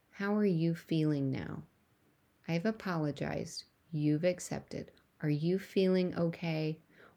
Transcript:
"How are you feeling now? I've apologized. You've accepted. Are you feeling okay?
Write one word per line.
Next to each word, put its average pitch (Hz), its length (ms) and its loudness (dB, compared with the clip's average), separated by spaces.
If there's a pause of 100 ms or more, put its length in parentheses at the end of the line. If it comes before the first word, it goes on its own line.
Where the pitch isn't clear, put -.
(100)
"How 202 260 -2
are 208 100 4
you 165 280 4
feeling 151 560 2
now? - 320 -6 (840)
I've 170 180 0
apologized. 160 1000 -4 (260)
You've 151 340 2
accepted. 147 680 -4 (320)
Are 156 80 0
you 160 280 2
feeling 185 580 2
okay? 160 640 -2 (380)